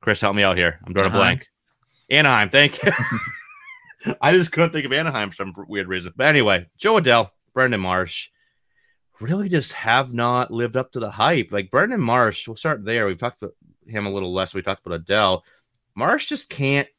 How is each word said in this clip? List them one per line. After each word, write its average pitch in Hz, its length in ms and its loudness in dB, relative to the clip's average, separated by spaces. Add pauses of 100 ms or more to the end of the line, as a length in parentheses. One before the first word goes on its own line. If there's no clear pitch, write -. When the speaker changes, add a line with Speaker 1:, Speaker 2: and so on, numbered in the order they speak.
Speaker 1:
Chris, 107 200 -2
help 101 160 0
me 104 60 4
out 95 140 4
here. 85 280 0
I'm 87 80 -12
drawing 95 200 2
a - 20 -6
Speaker 2:
Anaheim. 95 220 4
Speaker 1:
blank. - 100 -12 (640)
Anaheim, 131 420 4
thank 143 320 4
you. - 1300 -6
<laughs> - 40 -10
I 147 120 4
just 180 180 4
couldn't 165 200 2
think 156 140 -4
of 127 80 -4
Anaheim 135 380 -2
for - 60 -18
some 98 160 -8 (160)
weird 101 180 -4
reason. 90 300 -6
But 131 100 0
anyway, 107 400 4 (100)
Jo 214 180 0
Adell, 123 360 2 (240)
Brandon 123 260 0
Marsh 92 500 -4 (920)
really 180 280 -4
just 165 260 0
have 123 380 0
not 120 380 0
lived 117 260 -4
up 131 160 -4
to 131 60 -8
the 110 120 -6
hype. 113 420 0
Like, 98 180 -4
Brandon 208 300 0
Marsh, 117 480 2
we'll 113 80 -12
start 139 280 -4
there. 113 220 -2
We've 92 120 -4
talked 123 220 -6
about - 140 -12 (320)
him 107 200 -6
a 101 40 -4
little 95 220 -4
less. 92 220 -2
We 95 80 -6
talked - 220 -6
about 85 200 -8
Adell. 98 380 2 (520)
Marsh 190 320 0
just - 240 -8
can't 139 380 0 (100)